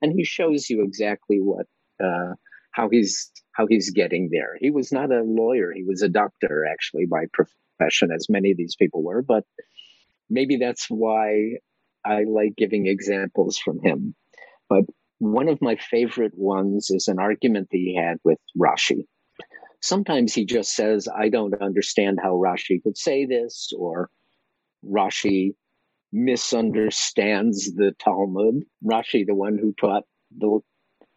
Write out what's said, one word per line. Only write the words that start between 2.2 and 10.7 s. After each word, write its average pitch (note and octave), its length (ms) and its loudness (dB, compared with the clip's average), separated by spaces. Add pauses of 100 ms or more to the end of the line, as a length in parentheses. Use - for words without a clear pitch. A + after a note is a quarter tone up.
how A2+ 180 -2
he's, G#2+ 420 2 (220)
how A2 140 0
he's G2+ 240 2
getting F2 420 0
there. E2+ 280 -4
He C3+ 100 2
was C#3 200 -2
not C#3 220 0
a A#2 100 2
lawyer. A2+ 500 0
He F#2 120 -10
was F#2+ 160 -2
a G2+ 80 2
doctor, F2 560 0
actually, D#2+ 400 -4
by E3+ 300 -2
profession, - 760 0
as E2 200 -6
many G2 200 4
of F2+ 60 2
these E2+ 200 -6
people E2 260 0
were. F#2 180 -2
But A#2+ 240 0 (880)
maybe C3+ 260 0
that's A#2+ 320 -2